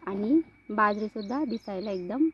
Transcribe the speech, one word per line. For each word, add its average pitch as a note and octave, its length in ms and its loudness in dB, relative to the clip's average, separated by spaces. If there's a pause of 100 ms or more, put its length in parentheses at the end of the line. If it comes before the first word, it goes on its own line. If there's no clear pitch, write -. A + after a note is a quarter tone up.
आणि G#3 320 2 (300)
बाजरीसुद्धा G#3+ 760 0
दिसायला G#3+ 460 -6
एकदम G3 420 0